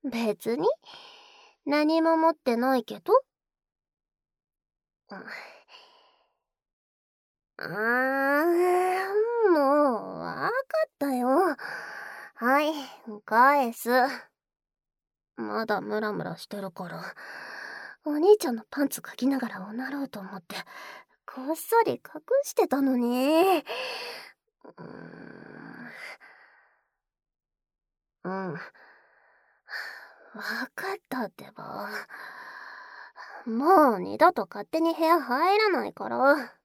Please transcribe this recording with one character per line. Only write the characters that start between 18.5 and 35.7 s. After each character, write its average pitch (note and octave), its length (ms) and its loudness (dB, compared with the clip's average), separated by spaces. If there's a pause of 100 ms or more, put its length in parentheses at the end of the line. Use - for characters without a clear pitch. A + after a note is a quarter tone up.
ん A#3 40 -2
の A3 140 -8
パ C#4+ 140 0
ン - 40 0
ツ - 140 -8
か - 140 -16
き B3 100 -2
な C4+ 140 2
が A#3+ 80 -4
ら F#3+ 200 -10
お G#3 40 -12
な C4 180 -8
ろ C#4 140 -6
う C4 40 -10
と G#3+ 120 -12
思 F#3+ 160 -12
っ F#3 40 -12
て、 - 140 -16 (720)
こ C4 260 -6
っ D#4+ 40 0
そ A4+ 280 2
り C4+ 100 0
隠 - 60 -10 (440)
し - 100 -10
て A4+ 140 4
た C#4 120 0
の C4+ 160 2
に。 A#3+ 220 0
う D#4+ 460 4 (1120)
ー - 60 -16
ん。 - 1080 -18 (2250)
う F3+ 80 -6
ん。 F#3+ 220 -6
わ F3 80 -10 (2250)
か G4 180 -6
っ G4+ 40 -10 (100)
た B3+ 140 -4
っ G3+ 80 -6
て - 200 -20
ば。 - 380 -10 (1600)
も C4+ 500 6
う F3+ 40 -4
二 G3 180 -6
度 F4 140 8
と A3 160 -4
勝 D#4 180 -12
手 D#4+ 140 -2
に E4 140 2
部 D#4+ 80 -2
屋 E4 180 6
入 D4 380 2
ら G#4+ 120 4